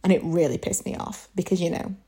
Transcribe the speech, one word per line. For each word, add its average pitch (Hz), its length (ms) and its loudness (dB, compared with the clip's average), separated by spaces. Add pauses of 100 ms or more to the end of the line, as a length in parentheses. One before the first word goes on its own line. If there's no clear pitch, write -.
And 190 80 6
it 160 100 4
really 160 340 2
pissed - 280 -4
me - 100 -6
off - 400 -10
because, 185 260 0
you 170 80 0
know 190 260 -6 (120)